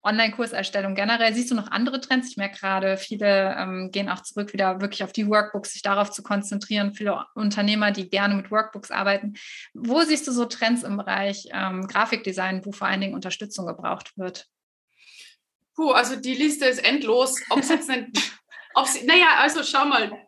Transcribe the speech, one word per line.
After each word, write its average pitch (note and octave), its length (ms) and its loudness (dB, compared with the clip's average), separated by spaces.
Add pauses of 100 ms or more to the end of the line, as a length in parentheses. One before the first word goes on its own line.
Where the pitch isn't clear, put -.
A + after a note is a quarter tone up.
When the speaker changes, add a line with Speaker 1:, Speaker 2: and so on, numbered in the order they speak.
Speaker 1:
Online-Kurserstellung G#3 920 0
generell. A3+ 380 2
Siehst A#3+ 180 -2
du B3 40 2
noch G#3 160 -4
andere B3+ 280 0
Trends? B3+ 300 0
Ich - 80 -14
merke G3+ 220 -6
gerade, F#3+ 380 0
viele, G3 600 2
ähm, F#3 340 -4
gehen G3 180 -2
auch F#3 120 -4
zurück, G#3 320 -8
wieder F#3+ 260 2
wirklich G3+ 240 -4
auf F#3 80 -8
die G#3+ 160 0
Workbooks, G#3 460 0
sich - 80 -12
darauf G3+ 300 2
zu - 120 -12
konzentrieren. G3+ 680 -2
Viele G3+ 320 -2 (100)
Unternehmer, G#3 560 2
die G3 180 -4
gerne G3+ 260 2
mit F#3+ 160 -6
Workbooks G#3+ 400 -2
arbeiten. G3+ 420 0 (400)
Wo B3 280 0
siehst D#4 260 2
du C4+ 40 -4
so A#3+ 140 0
Trends A#3 380 0
im G3+ 140 -4
Bereich, G3+ 540 -4
ähm, F#3+ 360 -4
Grafikdesign, F#3+ 760 -2
wo G3+ 60 -10
vor G3 160 -4
allen F#3+ 140 0
Dingen G3 140 -4
Unterstützung F#3 500 -8
gebraucht - 520 -8
wird? F3+ 280 -10 (1300)
Speaker 2:
Puh, D#4 160 2
also B3 240 4
die B3+ 200 -4
Liste D4 300 2
ist B3+ 140 4
endlos. B3+ 560 2 (140)
Ob's C#4 200 2
jetzt D#4 200 2
ein, B3 240 -4
<laughs> - 600 -8
ob's, C4 280 2
naja, E4 360 8
also D4+ 240 4
schau C#4+ 220 2
mal, A#3 260 2 (160)